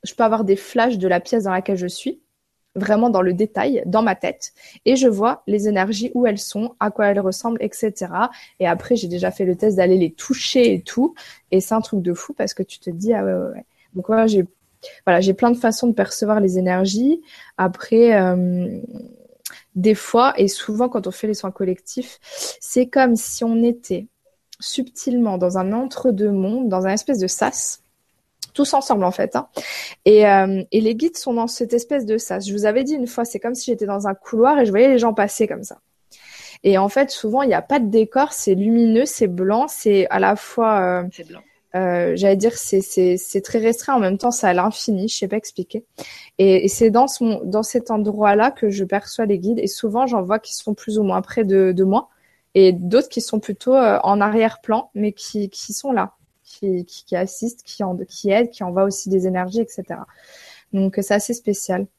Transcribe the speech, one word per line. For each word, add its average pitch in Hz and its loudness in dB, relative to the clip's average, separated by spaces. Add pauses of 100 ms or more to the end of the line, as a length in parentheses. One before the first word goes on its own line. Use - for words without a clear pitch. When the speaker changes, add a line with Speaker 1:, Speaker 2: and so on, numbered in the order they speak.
Speaker 1:
je - -16
peux - -2
avoir 220 0
des 196 2
flashs 233 -2
de 185 -2
la 180 2
pièce 220 -4
dans 190 -4
laquelle 185 -2
je 180 -6
suis, - -10 (540)
vraiment 208 2
dans 196 2
le 185 2
détail, 214 -2
dans 208 0
ma 208 0
tête, - -8 (340)
et 254 4
je 262 4
vois 214 0
les 208 0
énergies, 208 -2
où 247 2
elles 208 0
sont, 220 -8
à 208 -2
quoi 208 0
elles 202 2
ressemblent, 202 -4
et 214 -4
cetera. 208 -4 (300)
Et 185 0
après, 170 0
j'ai 196 -4
déjà 175 -4
fait 196 -4
le 180 0
test 202 0
d'aller 185 4
les 170 2
toucher - 0
et 180 -2
tout, 294 -2 (380)
et 185 4
c'est 220 -2
un 226 0
truc 208 -4
de 175 -2
fou 220 -12
parce - -4
que 190 -6
tu - -14
te - -12
dis, « 190 -2
Ah 196 0
ouais, 190 -2
ouais, 180 -4
ouais. » - -18 (280)
Donc, 185 -8
voilà, 220 4
j'ai, 196 2 (600)
voilà, 175 4
j'ai 196 2
plein 240 2
de 240 2
façons 240 0
de 233 2
percevoir 214 0
les 190 2
énergies. 196 0 (360)
Après, 226 4
euh, 180 0 (960)
des 202 4
fois, 240 2
et 196 4
souvent 214 -4
quand 220 -6
on 185 -8
fait - -8
les 214 -2
soins 196 -8
collectifs, - -8 (400)
c'est - 0
comme 254 2
si - -6
on 226 0
était 233 -2 (520)
subtilement 240 -2
dans 180 0
un 185 -2
entre-deux-mondes, 214 0
dans 185 0
un 190 0
espèce 220 -2
de 185 0
sas, - -4 (720)
tous 285 0
ensemble 262 2
en 180 0
fait, - -4
hein. - -4 (580)
Et, 214 8
euh, 196 4
et 220 4
les 220 0
guides 320 -2
sont 254 -4
dans 233 -2
cette 233 -4
espèce 240 -2
de 214 -2
sas. 196 -6
Je 202 -6
vous 208 -2
avais 220 2
dit 285 -4
une 254 -4
fois, 240 -4
c'est 214 -10
comme 233 -4
si 247 -10
j'étais 220 -2
dans 202 -4
un 196 -2
couloir 254 2
et 247 6
je 208 0
voyais 220 6
les 262 6
gens 226 2
passer 208 0
comme - -8
ça. - -16 (840)
Et 190 6
en 202 2
fait, 269 0
souvent, 233 -2
il 262 2
n'y 202 4
a - 2
pas 277 0
de 233 0
décor, 226 2
c'est - 0
lumineux, 226 4
c'est 233 -2
blanc, 190 0
c'est 202 2
à 196 0
la 196 4
fois... 220 0
Euh, 180 -2
Speaker 2:
C'est 165 -20
blanc. 165 -20 (340)
Speaker 1:
euh, 175 0
j'allais 196 4
dire, 220 0
c'est, - 0
c'est, 185 2
c'est 196 -6
très 226 -4
restreint, 233 0
en 254 4
même 196 0
temps, 240 0
c'est 226 -2
à 180 4
l'infini, 190 -2
je - -6
sais 196 -6
pas 208 -4
expliquer. - -8 (540)
Et, 190 6
et - 4
c'est 226 4
dans 240 4
ce - -4
mon-, 220 -2
dans 208 -2
cet 233 -4
endroit-là 214 2
que 226 -2
je 196 -4
perçois 202 -4
les 202 0
guides, 208 -2
et - -2
souvent, 226 -2
j'en 233 0
vois 202 -2
qui - -14
sont - -6
plus 214 -6
ou 214 2
moins 190 0
près 226 -4
de, 190 2
de 185 2
moi, 196 0 (460)
et 190 8
d'autres 180 0
qui 233 -6
sont 226 -4
plutôt, 240 -2
euh, 226 4
en 202 2
arrière-plan, 220 0
mais 208 -2
qui, 208 -8
qui - -14
sont - -6
là, 220 -2 (300)
qui, 185 -6
qui, - -20
qui - -6
assistent, 190 -6
qui - -10
en-, 185 -4 (140)
qui - -4
aident, 233 2
qui - -12
envoient 185 0
aussi 196 -6
des 185 2
énergies, 185 -2
et 220 -2
cetera. - -14 (680)
Donc, 190 0
euh, 202 -2
c'est 202 0
assez 208 -2
spécial. 196 -4 (140)